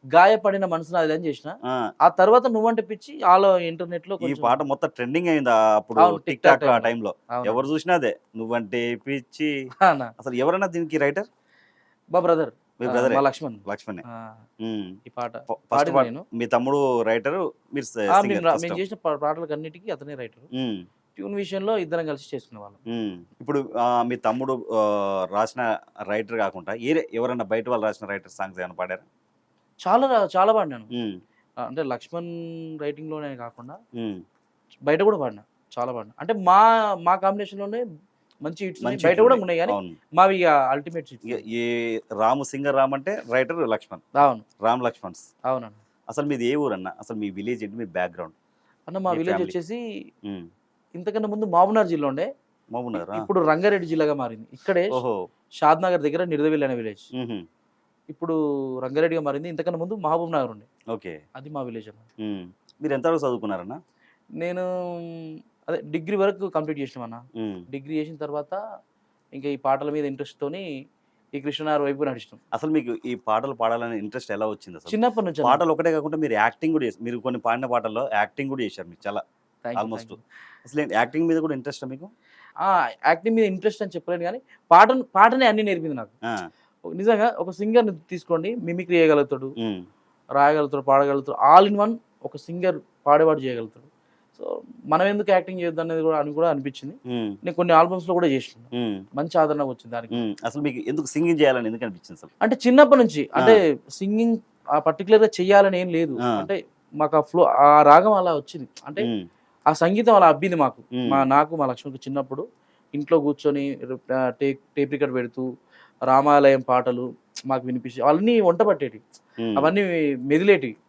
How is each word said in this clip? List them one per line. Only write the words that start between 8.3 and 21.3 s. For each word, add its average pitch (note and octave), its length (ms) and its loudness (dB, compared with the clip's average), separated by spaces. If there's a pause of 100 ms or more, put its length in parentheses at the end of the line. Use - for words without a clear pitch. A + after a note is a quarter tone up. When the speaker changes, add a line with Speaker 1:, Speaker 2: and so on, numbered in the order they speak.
Speaker 2:
"నువ్వంటే A#2 580 -4
పిచ్చి." C#3 760 -6 (120)
Speaker 1:
అవునా? C3+ 380 2
Speaker 2:
అసలు C3 140 -8
ఎవరన్నా E3+ 340 0
దీనికి E3 300 -6
రైటర్? D3 280 0 (840)
Speaker 1:
మా F3 80 2
బ్రదర్. E3 320 0 (300)
Speaker 2:
మీ B2 60 -4
Speaker 1:
ఆ, B2+ 40 -2
Speaker 2:
బ్రదరే? B2 240 2
Speaker 1:
మా C3+ 60 2
లక్ష్మణ్. C3+ 340 -2 (140)
Speaker 2:
లక్ష్మణే. G2+ 360 -10
Speaker 1:
ఆ, A2+ 280 -16 (280)
Speaker 2:
ఉమ్. G#2 340 -8 (120)
Speaker 1:
ఈ - 20 -20
పాట A#2 280 -10
Speaker 2:
ఫ-, - 20 -12
ఫస్ట్ - 320 -10
Speaker 1:
పాడింది D3 240 0
Speaker 2:
పాట C3 100 4
Speaker 1:
నేను. C3 280 -12
Speaker 2:
మీ A#2 120 -4
తమ్ముడు B2+ 560 0
రైటర్, B2 480 -2 (240)
మీరు C#3 120 -6
స-, - 140 -10
Speaker 1:
ఆ, E3 220 4
Speaker 2:
సింగర్ G3+ 60 0
Speaker 1:
మేము F3+ 180 -2
రా-, E3 80 4
Speaker 2:
ఫస్ట్ E3+ 120 -2
Speaker 1:
మేము E3+ 100 -6
Speaker 2:
టైమ్. F3 60 -6
Speaker 1:
చేసిన G3 240 -10
పా-, D#3 100 -2
పాటలకన్నిటికీ D#3 760 -8
అతనే C#3+ 240 -12
రైటర్. B2 400 -16
Speaker 2:
ఉమ్. A2 300 -6 (300)
Speaker 1:
ట్యూన్ G3+ 200 -10